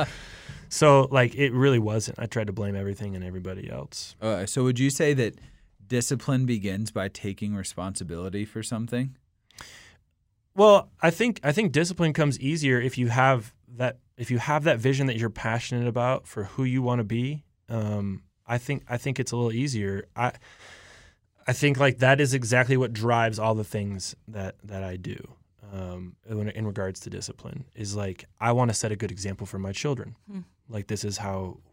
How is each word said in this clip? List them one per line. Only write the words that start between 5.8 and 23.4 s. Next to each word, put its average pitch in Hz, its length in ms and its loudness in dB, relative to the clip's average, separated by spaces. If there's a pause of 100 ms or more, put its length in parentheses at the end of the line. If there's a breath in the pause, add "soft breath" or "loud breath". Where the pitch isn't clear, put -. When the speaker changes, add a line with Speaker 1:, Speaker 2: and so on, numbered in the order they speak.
Speaker 2:
discipline 127 580 0
begins 104 460 -2
by 98 160 -4
taking 104 480 -6
responsibility 92 880 -8
for 110 200 -10
something? 120 520 -6 (1400 loud breath)
Speaker 1:
Well, 202 340 8 (120)
I 165 100 6
think, 220 320 0
I 147 100 2
think 190 180 2
discipline 165 420 2
comes 147 260 2
easier 135 420 2
if 127 160 -2
you 123 100 2
have 127 460 4 (240)
that 123 220 -4 (180)
if 123 140 -6
you 120 80 2
have 156 260 0
that 139 140 4
vision 135 280 2
that 123 100 0
you're 113 120 0
passionate 117 580 -2
about 120 400 0
for 110 180 -8
who 131 180 -4
you 127 180 0
wanna 123 220 0
be, 123 400 -4 (260)
um, 107 540 -4 (240)
I 120 100 -2
think, - 320 -4
I 120 80 -2
think 131 220 -4
it's 127 120 -4
a 120 40 -4
little 120 180 0
easier. 110 520 -2 (100)
I, 123 160 0 (1120 loud breath)
I 127 80 2
think, 143 260 2
like, 135 200 4
that 135 200 6
is 135 140 2
exactly 123 440 2
what 127 160 0
drives 113 460 2
all 110 160 2